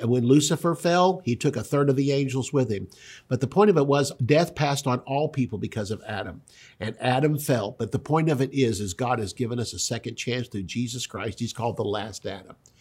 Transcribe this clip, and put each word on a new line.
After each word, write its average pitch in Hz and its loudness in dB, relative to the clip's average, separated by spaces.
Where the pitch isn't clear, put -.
when 120 2
Lucifer 151 4
fell, 180 2
he 117 0
took 127 -2
a 110 -4
third 143 2
of 131 2
the 139 2
angels 135 -2
with 127 2
him. 95 -4
But 127 -2
the 131 0
point 208 6
of 180 4
it 143 4
was, 143 2
death 151 4
passed 143 -2
on 123 0
all 143 -2
people 123 -4
because 107 -6
of 101 -6
Adam. 98 -8
And 107 -6
Adam 135 2
fell. 120 -2
But 113 -4
the 107 -2
point 160 2
of 135 2
it 135 0
is, 117 2
is 98 -4
God 123 -2
has 101 -6
given 120 -4
us 113 -6
a 90 -8
second 113 -6
chance 123 -4
through 101 -6
Jesus 117 -6
Christ. 104 -8
He's 113 -4
called 113 -4
the 113 -4
last 104 -6
Adam. 98 -10